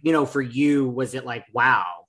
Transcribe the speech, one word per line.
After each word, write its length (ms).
you 100
know, 120
for 160
you, 480
was 260
it 100
like, 260
wow? 320